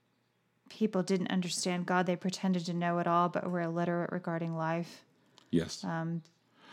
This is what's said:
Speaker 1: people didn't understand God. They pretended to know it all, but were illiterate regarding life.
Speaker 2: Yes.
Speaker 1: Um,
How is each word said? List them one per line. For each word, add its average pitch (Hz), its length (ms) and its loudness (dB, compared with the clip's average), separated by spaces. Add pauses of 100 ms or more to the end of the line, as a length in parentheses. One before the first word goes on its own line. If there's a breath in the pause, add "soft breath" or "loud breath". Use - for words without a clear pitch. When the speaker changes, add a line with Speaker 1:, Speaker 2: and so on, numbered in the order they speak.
(680)
Speaker 1:
people 208 340 0
didn't 185 280 0
understand 180 540 0
God. 180 200 4
They 175 100 2
pretended 180 500 0
to 175 80 -2
know 170 260 2
it 170 80 0
all, 175 220 6
but - 200 -2
were 180 120 -2
illiterate 170 500 0
regarding 165 440 -4
life. 165 480 -2 (480)
Speaker 2:
Yes. - 320 0
Speaker 1:
Um, 165 380 -4 (520 loud breath)